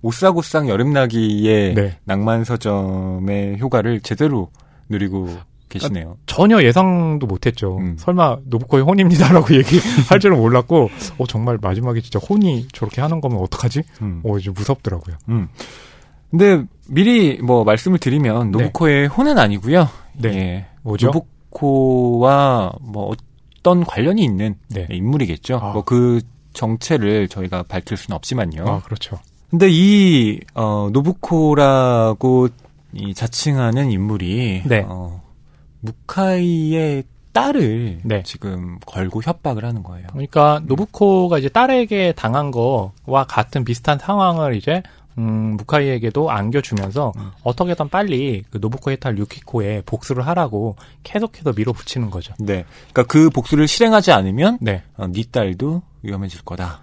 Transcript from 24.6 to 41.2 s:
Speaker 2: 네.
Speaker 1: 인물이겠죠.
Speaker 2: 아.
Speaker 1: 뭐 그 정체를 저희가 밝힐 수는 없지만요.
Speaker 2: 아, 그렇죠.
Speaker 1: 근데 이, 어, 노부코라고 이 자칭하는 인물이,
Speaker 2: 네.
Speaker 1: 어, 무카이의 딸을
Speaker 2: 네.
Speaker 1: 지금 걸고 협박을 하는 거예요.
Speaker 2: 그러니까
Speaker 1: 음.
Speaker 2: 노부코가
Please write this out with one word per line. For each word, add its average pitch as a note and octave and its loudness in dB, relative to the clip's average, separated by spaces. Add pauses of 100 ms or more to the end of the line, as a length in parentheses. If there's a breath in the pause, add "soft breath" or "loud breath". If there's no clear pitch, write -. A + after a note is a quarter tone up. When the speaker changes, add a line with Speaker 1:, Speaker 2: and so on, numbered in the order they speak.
Speaker 2:
네. F#2 -6
Speaker 1:
인물이겠죠. A2 -2
Speaker 2:
아. G2+ -8
Speaker 1:
뭐 G#2+ -4
그 B2 2 (340)
정체를 A2 0
저희가 F2+ -8
밝힐 F#2 -8
수는 - -10
없지만요. E2+ -6
Speaker 2:
아, G2+ -4
그렇죠. - -12 (300)
Speaker 1:
근데 F3 4
이, F3 4 (140)
어, G#2 -2
노부코라고 C3 2 (440)
이 G2 -10
자칭하는 B2+ -2
인물이, G2 -2
Speaker 2:
네. A2+ 0
Speaker 1:
어, F2+ -12 (580 soft breath)
무카이의 D#3+ -2 (300)
딸을 A#2+ 0
Speaker 2:
네. G2+ -4
Speaker 1:
지금 F2+ -10
걸고 F#2+ -6
협박을 C#3 -6
하는 A#2 -8
거예요. F2 -16
Speaker 2:
그러니까 D3 2
Speaker 1:
음. D#3 -8
Speaker 2:
노부코가 F#3 0